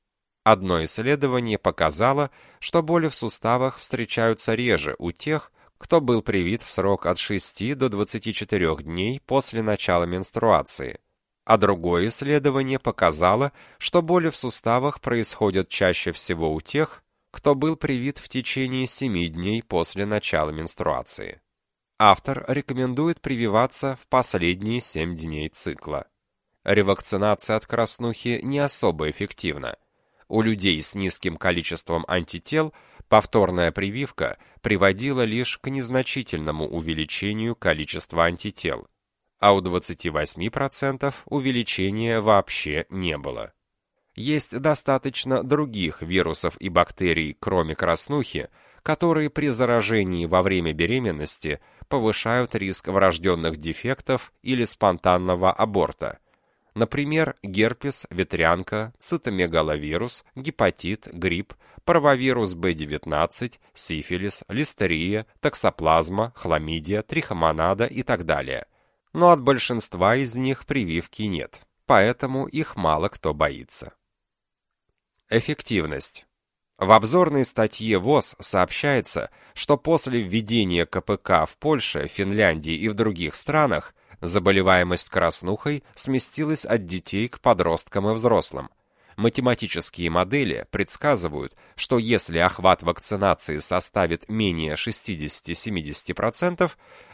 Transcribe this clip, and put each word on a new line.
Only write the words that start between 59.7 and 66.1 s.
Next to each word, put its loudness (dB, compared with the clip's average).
гепатит, -2
грипп, -4
парвовирус 2
Б 0
девятнадцать, -4
сифилис, -6
листерия, -2
токсоплазма, 0